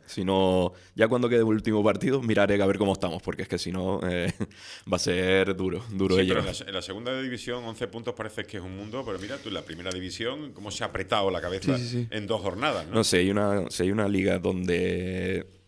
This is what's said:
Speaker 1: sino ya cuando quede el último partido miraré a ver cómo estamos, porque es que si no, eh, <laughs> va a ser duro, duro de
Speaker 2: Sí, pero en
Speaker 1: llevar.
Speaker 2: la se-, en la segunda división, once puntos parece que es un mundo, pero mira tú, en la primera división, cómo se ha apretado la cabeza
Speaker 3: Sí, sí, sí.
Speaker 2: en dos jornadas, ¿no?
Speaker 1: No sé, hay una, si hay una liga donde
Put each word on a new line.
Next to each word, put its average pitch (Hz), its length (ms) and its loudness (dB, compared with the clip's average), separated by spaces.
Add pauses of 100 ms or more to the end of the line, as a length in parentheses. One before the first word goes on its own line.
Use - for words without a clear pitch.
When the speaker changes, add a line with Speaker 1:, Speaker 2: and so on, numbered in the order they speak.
Speaker 1:
sino 92 720 4 (200)
ya 110 140 4
cuando 123 220 2
quede 120 80 6
el 113 80 6
último 107 360 2
partido 107 380 2
miraré 101 420 4
a 98 40 6
ver 98 100 4
cómo 98 160 2
estamos, 92 300 -2
porque 90 200 -6
es 95 60 -8
que 92 80 -2
si 85 160 -4
no, 92 340 -2
eh, 87 240 0 (300)
<laughs> - 320 -6
va 92 40 2
a - 20 0
ser 92 580 2
duro, 92 340 -2
duro 95 260 2
de 95 80 6
Speaker 2:
Sí, 90 40 2
pero 92 120 2
en 98 40 -2
Speaker 1:
llevar. - 0 -
Speaker 2:
la 92 100 -6
se-, - 140 -10
en 98 60 -10
la 90 80 -4
segunda 117 400 -6
división, 123 420 -6
once 113 240 -6
puntos 117 260 -8
parece 107 300 -8
que 101 140 -10
es 87 40 -8
un 92 140 -10
mundo, 107 300 -8
pero 98 120 -6
mira 101 200 -8
tú, - 100 -12
en 101 60 -6
la 80 80 -4
primera 80 280 -8
división, 113 600 -6
cómo 101 180 -12
se - 140 -6
ha 104 40 -4
apretado 98 420 0
la 87 100 -2
cabeza 95 380 -2
Speaker 3:
Sí, 123 60 -4
sí, 117 40 -8 (140)
sí. 117 80 -4
Speaker 2:
en 107 160 -6
dos 104 160 -2
jornadas, 98 440 -2
¿no? 90 100 -10
Speaker 1:
No 113 80 4
sé, 92 160 4
hay 95 100 4
una, 101 400 2
si - 140 -2
hay 92 60 2
una 104 180 0
liga 95 300 2
donde 92 1080 -2 (220)